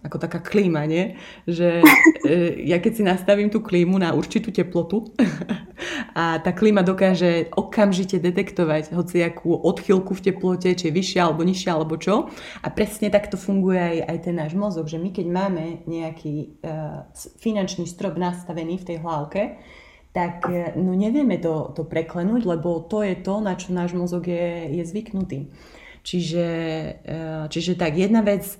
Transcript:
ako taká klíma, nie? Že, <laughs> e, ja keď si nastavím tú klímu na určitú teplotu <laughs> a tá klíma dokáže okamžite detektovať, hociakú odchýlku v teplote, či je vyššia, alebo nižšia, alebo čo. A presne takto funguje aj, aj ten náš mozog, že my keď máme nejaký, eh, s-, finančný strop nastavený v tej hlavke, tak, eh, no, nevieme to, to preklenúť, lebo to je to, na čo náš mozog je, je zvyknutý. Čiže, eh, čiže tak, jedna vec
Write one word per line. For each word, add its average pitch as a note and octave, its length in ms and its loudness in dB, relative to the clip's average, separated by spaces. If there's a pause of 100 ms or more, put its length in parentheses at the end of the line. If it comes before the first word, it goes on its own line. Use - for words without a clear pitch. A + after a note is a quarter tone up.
ako D3 160 -6
taká E3+ 240 -4
klíma, F3 400 2
nie? F3 320 0 (320)
Že, E3+ 320 2 (200)
<laughs> - 280 6
e, E3+ 400 2
ja E3+ 80 4
keď G3 160 2
si A3 160 0
nastavím G3+ 400 2
tú A3 160 0
klímu F3 320 4
na F3 160 2
určitú F3+ 400 -2
teplotu F3+ 560 -2 (540)
<laughs> - 560 -8
a E3 260 0
tá F3+ 80 0
klíma G3+ 320 6
dokáže F3+ 720 4
okamžite G3 640 2
detektovať, F3 680 0
hociakú E3+ 640 0
odchýlku F#3+ 560 2
v F#3 140 -4
teplote, F#3 460 0
či F3+ 200 0
je - 20 -2
vyššia, F#3 300 0
alebo D#3+ 200 2
nižšia, F#3 280 0
alebo D#3+ 240 0
čo. G3 320 0 (320)
A - 100 -8
presne G#3 380 -2
takto G3+ 300 2
funguje F#3+ 420 2
aj, E3+ 260 0
aj E3+ 160 -4
ten E3+ 140 -4
náš D#3 200 -4
mozog, F#3 320 -2
že D#3+ 120 -8
my F#3 120 -4
keď F3+ 180 -4
máme F3+ 360 -2 (200)
nejaký, D#3+ 500 -6 (240)
eh, E3 120 -10 (380)
s-, - 280 -18
finančný F#3+ 500 -2
strop F3 300 -6
nastavený F3 600 -4
v F#3 80 -12
tej E3+ 120 -6
hlavke, E3 640 -4 (480)
tak, F3 360 -4
eh, F3 280 -2
no, F3+ 180 0
nevieme G#3+ 460 2
to, D#3+ 320 -2
to D#3+ 140 -6
preklenúť, F3 580 -2
lebo E3+ 400 -2
to G#3+ 180 -2
je G3 140 0
to, F#3+ 240 -4
na G3+ 160 -2
čo F3+ 160 -8
náš F3 220 -2
mozog F3 320 -4
je, E3+ 480 -4
je E3+ 100 -2
zvyknutý. F3+ 680 -6 (500)
Čiže, E3+ 440 -2 (520)
eh, D#3 480 -8
čiže E3+ 280 -2
tak, E3+ 200 0
jedna G3+ 260 4
vec G3+ 220 2 (180)